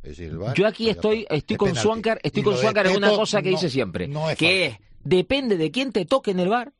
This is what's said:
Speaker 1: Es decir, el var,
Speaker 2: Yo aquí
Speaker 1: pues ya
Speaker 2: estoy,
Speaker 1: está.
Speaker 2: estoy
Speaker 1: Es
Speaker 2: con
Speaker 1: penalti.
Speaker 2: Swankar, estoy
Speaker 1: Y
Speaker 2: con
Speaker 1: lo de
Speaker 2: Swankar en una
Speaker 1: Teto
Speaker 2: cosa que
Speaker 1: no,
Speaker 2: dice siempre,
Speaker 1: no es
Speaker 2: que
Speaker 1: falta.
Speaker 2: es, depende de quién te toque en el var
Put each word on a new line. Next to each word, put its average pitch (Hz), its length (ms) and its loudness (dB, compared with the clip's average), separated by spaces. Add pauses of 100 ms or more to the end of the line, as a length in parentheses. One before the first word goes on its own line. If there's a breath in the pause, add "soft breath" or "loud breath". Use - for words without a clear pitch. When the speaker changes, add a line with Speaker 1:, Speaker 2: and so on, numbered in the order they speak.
Speaker 1:
Es 71 140 -14
decir, 82 120 -10
el 80 80 -8
var, 110 160 -6
Speaker 2:
Yo 185 140 2
aquí 226 180 -4
Speaker 1:
pues 214 100 0
ya - 40 -14
Speaker 2:
estoy, 214 240 0
Speaker 1:
está. - 120 -4
Speaker 2:
estoy 151 200 -4
Speaker 1:
Es - 20 -8
Speaker 2:
con 202 120 2
Speaker 1:
penalti. 120 180 0
Speaker 2:
Swankar, 220 360 0
estoy 196 180 -2
Speaker 1:
Y - 20 -2
Speaker 2:
con 208 100 4
Speaker 1:
lo 170 40 0
de 175 60 2
Speaker 2:
Swankar 208 240 2
en 185 100 4
una 202 100 4
Speaker 1:
Teto 208 120 4
Speaker 2:
cosa 208 220 0
que 185 80 -2
Speaker 1:
no, 185 80 2
Speaker 2:
dice 175 120 -2
siempre, 113 380 -2
Speaker 1:
no 151 220 -4
es 143 80 -2
Speaker 2:
que 175 320 2
Speaker 1:
falta. 107 160 -12
Speaker 2:
es, - 40 -20 (140)
depende 190 540 0
de 156 140 0
quién 254 200 -2
te 190 140 -2
toque 262 260 0
en 185 80 0
el 180 100 2
var 240 300 -2